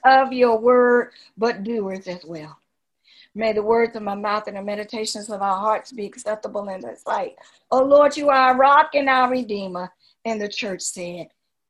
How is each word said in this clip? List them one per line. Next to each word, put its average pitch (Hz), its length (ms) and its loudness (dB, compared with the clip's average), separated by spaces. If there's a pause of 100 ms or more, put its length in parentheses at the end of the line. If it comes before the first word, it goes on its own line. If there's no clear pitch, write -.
of 269 260 6
your 247 260 2
word, 240 540 4 (260)
but 208 260 -2
doers 196 440 -6
as 180 160 -12
well. 156 340 -16 (760)
May 220 160 -2
the 208 100 -2
words 226 360 0
of 214 60 -10
my 202 120 -6
mouth 208 320 -4
and 202 80 -14
the 196 60 -10
meditations 208 680 -8
of 202 120 -8
our 196 180 -2
hearts 214 320 -4
be 226 140 -10
acceptable 208 640 -10
in 190 100 -10
thy - 160 -14
sight. - 400 -8 (360)
O 262 120 2
Lord, 285 320 6
you 294 140 0
are 262 220 4
our 254 60 2
rock 277 380 6
and 277 140 0
our 254 200 2
redeemer. 202 640 -6 (300)
And 226 180 -4
the 202 80 -6
church 196 320 -8
said, 175 480 -10 (400)